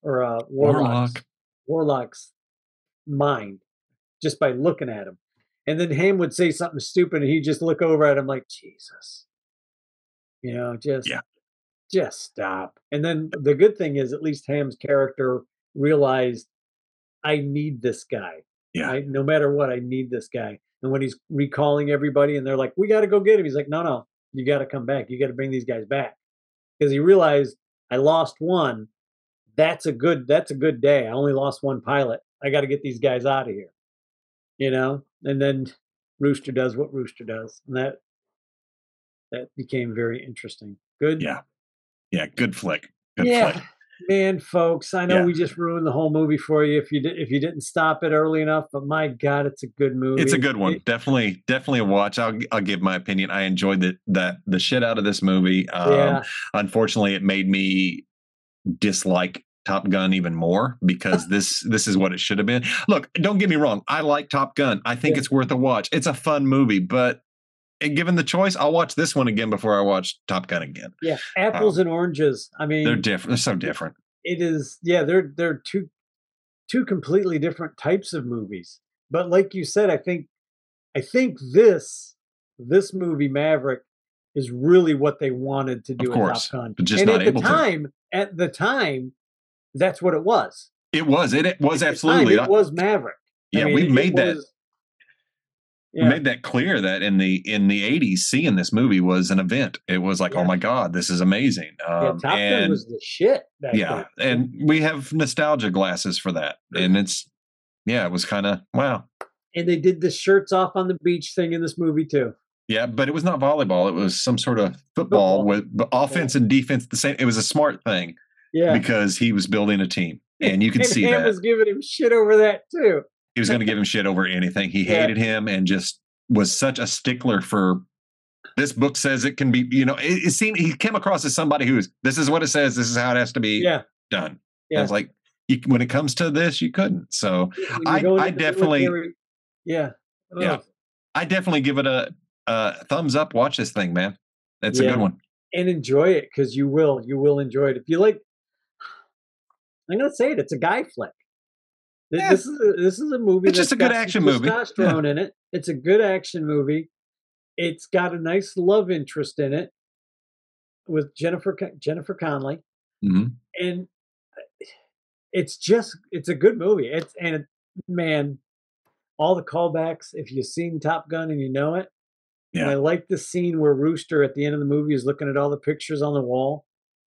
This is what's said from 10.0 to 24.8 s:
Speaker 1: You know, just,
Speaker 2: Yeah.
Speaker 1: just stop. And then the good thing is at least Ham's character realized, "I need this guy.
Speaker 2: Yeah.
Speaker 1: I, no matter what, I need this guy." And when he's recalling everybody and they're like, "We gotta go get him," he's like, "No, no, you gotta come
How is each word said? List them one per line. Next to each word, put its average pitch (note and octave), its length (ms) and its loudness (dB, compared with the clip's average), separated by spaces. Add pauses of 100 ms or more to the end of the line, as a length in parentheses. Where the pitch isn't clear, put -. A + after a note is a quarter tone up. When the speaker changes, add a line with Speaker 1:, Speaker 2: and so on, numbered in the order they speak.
Speaker 1:
You B2 120 -10
know, A#2+ 240 -8
just, C3+ 320 -4
Speaker 2:
Yeah. - 120 -8 (680)
Speaker 1:
just - 300 -2
stop. F#2+ 580 -8 (120)
And D3 120 -2
then D#3+ 280 -4
the C#3+ 240 0
good G#3 220 6
thing D3+ 180 -4
is C3 180 -2
at D3 80 -8
least D3+ 260 -6
Ham's C#3+ 280 -4
character C3+ 680 0 (320)
realized, C3 760 2 (760)
"I D3+ 140 0
need C#3+ 440 -4
this - 220 -4
guy. F2+ 400 -10 (320)
Speaker 2:
Yeah. E2 160 -4
Speaker 1:
I, C3+ 100 -4
no C#3 220 -4
matter D3 280 2
what, C#3+ 200 0
I B2 100 -4
need B2+ 300 -6
this A#2 160 -6
guy." G#2+ 320 -10 (240)
And C3 80 -2
when C3+ 100 0
he's C3 160 -6 (140)
recalling C#3+ 580 0
everybody C#3+ 480 2
and C3 80 -4
they're C3+ 120 -2
like, C3 200 -2
"We G3+ 100 0
gotta G#3+ 200 4
go G3+ 120 4
get G3+ 200 6
him," F3 60 0
he's C#3 100 -4
like, C#3+ 140 -4
"No, D#3 120 -2
no, C3 240 -4 (280)
you C3 120 -6
gotta C3+ 220 0
come B2+ 180 -8